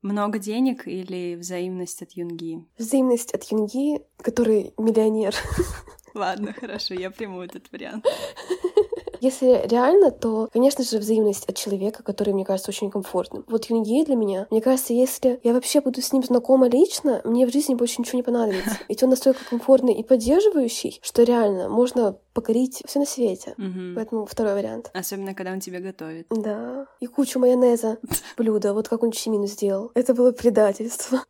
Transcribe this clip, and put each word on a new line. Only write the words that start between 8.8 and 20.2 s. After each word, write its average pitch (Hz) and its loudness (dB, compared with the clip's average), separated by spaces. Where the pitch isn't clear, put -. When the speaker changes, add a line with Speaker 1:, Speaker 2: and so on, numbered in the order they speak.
Speaker 2:
Если 254 2
реально, 277 6
то, 220 -4
конечно 262 2
же, 226 -2
взаимность 208 0
от 202 -6
человека, 196 -6
который, 202 -2
мне 190 -2
кажется, 190 -4
очень 196 -4
комфортным. - -6
Вот 226 -2
Юнги 226 2
для 285 2
меня, 196 -2
мне 220 2
кажется, 254 2
если 254 2
я 233 4
вообще 254 2
буду 262 -2
с - -4
ним 269 4
знакома 254 4
лично, 254 2
мне 240 4
в 240 -2
жизни 277 0
больше 240 -2
ничего 247 -2
не 247 -2
понадобится. 214 -2
Speaker 1:
<laughs> - -20
Speaker 2:
Ведь - -2
он 254 6
настолько 262 4
комфортный 254 4
и 220 -6
поддерживающий, 262 2